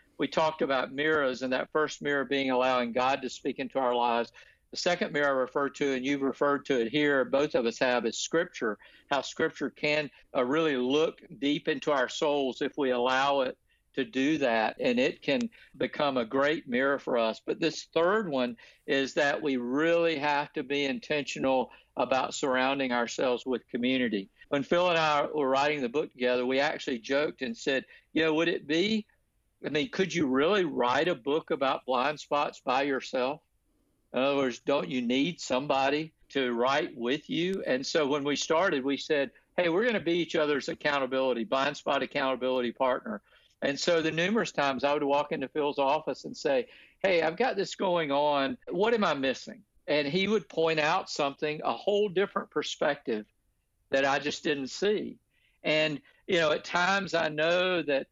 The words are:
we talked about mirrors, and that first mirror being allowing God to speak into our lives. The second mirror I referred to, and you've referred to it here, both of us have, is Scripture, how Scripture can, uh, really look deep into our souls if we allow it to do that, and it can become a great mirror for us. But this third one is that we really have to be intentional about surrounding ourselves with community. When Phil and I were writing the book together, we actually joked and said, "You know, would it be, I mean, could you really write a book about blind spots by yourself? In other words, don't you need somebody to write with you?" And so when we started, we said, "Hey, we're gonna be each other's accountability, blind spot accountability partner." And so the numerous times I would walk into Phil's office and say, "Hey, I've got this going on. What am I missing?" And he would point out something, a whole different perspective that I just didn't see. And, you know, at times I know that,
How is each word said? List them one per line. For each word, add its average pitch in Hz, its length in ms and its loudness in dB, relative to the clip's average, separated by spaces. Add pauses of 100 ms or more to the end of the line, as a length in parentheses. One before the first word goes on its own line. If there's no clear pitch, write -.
(180)
we 160 100 0
talked 160 340 0
about 135 320 0
mirrors, 139 480 0
and 131 100 -4
that - 200 -2
first 151 300 -2
mirror 143 220 0
being 135 280 0
allowing 127 400 2
God 131 300 0
to 123 80 -6
speak - 300 -6
into 135 200 -4
our 123 160 2
lives. 117 360 2 (400)
The - 60 -10
second 175 340 -2
mirror 147 160 2
I 135 140 2
referred 135 340 -2
to, 139 180 0
and 127 120 -2
you've 139 160 0
referred 139 440 0
to 131 140 2
it 113 120 0
here, 143 340 2
both 139 300 0
of 123 100 2
us 117 140 -2
have, 123 260 2
is 110 120 -2
Scripture, 147 600 -2 (320)
how 139 120 0
Scripture 156 480 -4
can, 151 400 -2 (260)
uh, 127 100 2
really 151 320 2
look 139 440 0 (180)
deep 143 280 -2
into 151 240 -2
our 131 160 2
souls 131 540 -2
if 139 160 -4
we 135 140 2
allow 131 500 2
it 131 160 -4 (380)
to 135 100 -2
do 135 320 0
that, 113 420 2
and 123 200 2
it 143 220 0
can 123 280 0 (280)
become 135 400 -2
a 120 80 0
great 139 440 0
mirror 131 300 0
for - 180 -2
us. 113 280 0
But 156 140 -4
this 156 340 -2
third 180 360 2
one 123 260 -2 (320)
is 135 280 0
that 147 260 2
we 139 160 0
really 160 600 2
have 143 360 0
to 151 100 -4
be 143 220 -2
intentional 135 840 -2 (260)
about 131 360 0
surrounding 131 600 0
ourselves 120 520 0
with 127 220 -4
community. 120 640 0 (180)
When 139 160 0
Phil 175 260 2
and 170 80 2
I 151 360 4
were 143 160 0
writing 143 320 2
the 120 80 -2
book 143 220 -2
together, 123 340 0
we 131 140 2
actually 143 400 -2
joked 139 420 -2
and 117 140 -6
said, 135 300 -2 (280)
"You 156 100 2
know, 160 120 2
would 165 120 2
it - 180 -2
be, 196 400 0 (600)
I 151 40 -6
mean, 143 200 -2
could 175 240 -2
you 165 120 0
really 151 380 2
write 131 440 2
a 175 80 0
book 139 360 -4
about 139 340 -2
blind 131 340 0
spots - 440 -2
by 131 200 2
yourself? 135 580 -2 (720)
In 123 60 -2
other 139 180 2
words, 127 220 0
don't 151 300 0
you 127 120 -2
need 135 400 0
somebody 139 720 0 (160)
to 127 240 -2
write 135 420 0
with 123 340 -2
you?" 175 380 -2
And 131 180 0
so 151 220 2
when 143 160 0
we 143 140 0
started, 160 480 0
we 139 120 0
said, 139 340 0 (260)
"Hey, 180 100 2
we're 180 180 2
gonna 220 140 2
be 170 200 0
each 170 160 -2
other's 147 340 0
accountability, 131 760 0
blind 139 320 0
spot 139 280 -2
accountability 127 680 -2
partner." 123 500 -2 (400)
And 139 180 -2
so 165 220 2
the 156 100 0
numerous 180 400 0
times 139 320 0
I 143 100 2
would 147 100 0
walk 143 280 0
into 135 160 -4
Phil's 143 300 -2
office 139 480 0
and - 100 -10
say, 135 320 0 (320)
"Hey, 180 220 2
I've 160 160 0
got 233 180 0
this 190 200 -4
going 175 360 0
on. 139 460 2 (100)
What 202 260 0
am 214 100 2
I 165 100 2
missing?" 135 500 -4 (240)
And 147 200 0
he 185 200 0
would 208 220 0
point 160 300 2
out 160 300 0
something, 151 540 -2
a - 100 -2
whole 202 360 0
different 190 400 -2
perspective 139 760 -2 (680)
that 135 140 2
I 139 140 2
just 143 240 -6
didn't 143 240 -2
see. 202 500 -2 (460)
And, 156 380 0 (260)
you 180 100 2
know, 156 140 4
at - 120 0
times 185 500 0
I 165 140 2
know 170 540 0
that, 143 300 0